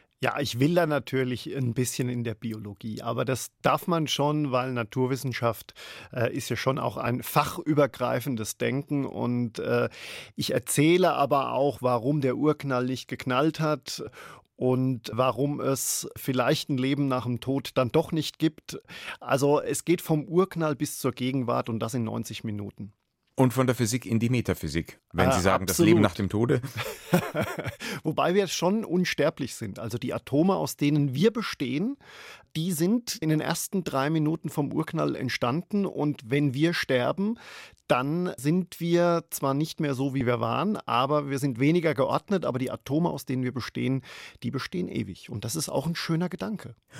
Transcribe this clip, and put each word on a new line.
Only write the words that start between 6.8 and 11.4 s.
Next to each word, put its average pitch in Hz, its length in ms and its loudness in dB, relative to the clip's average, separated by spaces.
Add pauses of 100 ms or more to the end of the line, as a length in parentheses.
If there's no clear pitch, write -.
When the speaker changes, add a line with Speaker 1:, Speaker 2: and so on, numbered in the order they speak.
Speaker 1:
ein 123 260 -2
fachübergreifendes 131 1300 0
Denken 135 480 -2
und, 120 540 -2
äh, 120 280 2 (480)
ich - 160 -4
erzähle 170 640 4
aber 131 400 2